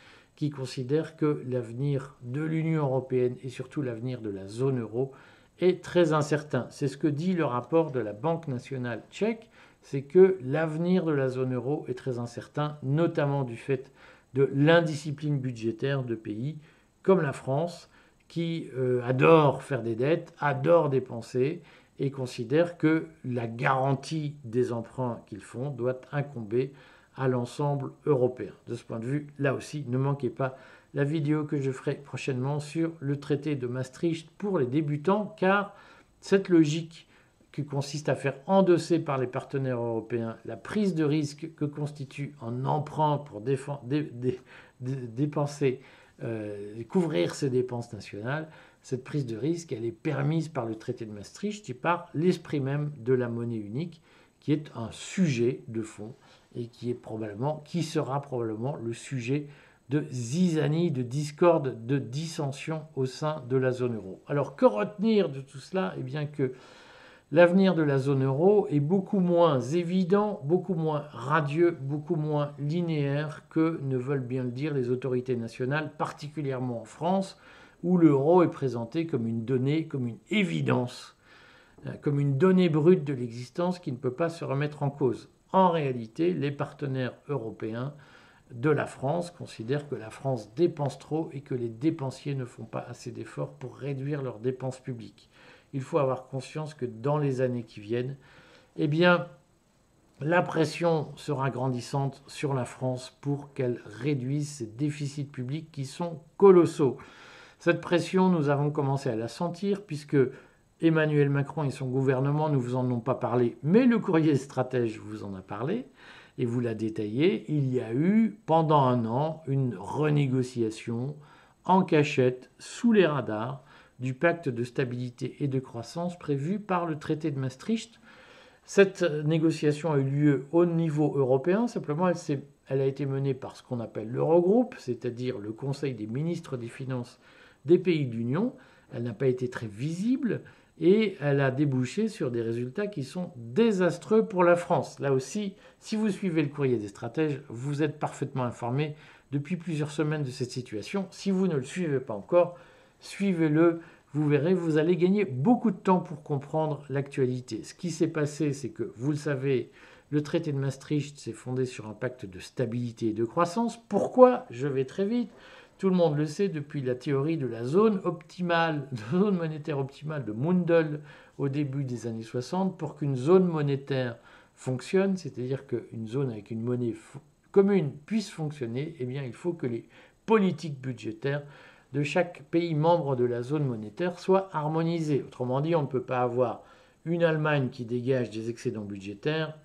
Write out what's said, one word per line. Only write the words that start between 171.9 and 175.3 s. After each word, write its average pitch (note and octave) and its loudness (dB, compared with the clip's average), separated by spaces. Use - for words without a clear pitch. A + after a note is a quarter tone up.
années A2+ -6
soixante, F#3 -2
pour D3+ -8
qu'une C#3 -2
zone F3+ 6
monétaire C#3 0
fonctionne, F#3 0
c'est-à-dire C3 -6